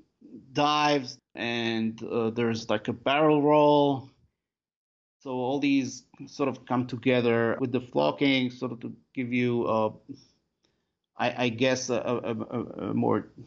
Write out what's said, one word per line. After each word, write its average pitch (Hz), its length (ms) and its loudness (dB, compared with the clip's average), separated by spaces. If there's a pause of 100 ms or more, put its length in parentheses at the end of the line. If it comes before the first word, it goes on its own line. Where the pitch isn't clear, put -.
(520)
dives, 147 680 2 (160)
and, 113 680 -4
uh, 113 280 -2
there's, 113 380 -2
like, 107 200 -2
a 120 40 -4
barrel 147 500 2
roll. 147 680 4 (1120)
So 139 80 -12
all 127 280 -2
these 139 460 0 (220)
sort 143 220 -2
of 131 160 -8
come 123 220 0
together 120 760 2
with 127 120 -4
the 127 80 0
flocking, 139 720 0
sort 123 220 -8
of 117 80 -14
to 117 120 -12 (220)
give 123 180 -6
you, 120 340 0
uh, 107 240 0 (1300)
I, 123 260 -2
I 123 60 2
guess, 127 400 0
a, 120 60 0
a, 117 340 -2
a, 113 600 -6
a 110 40 -4
more 117 340 0 (180)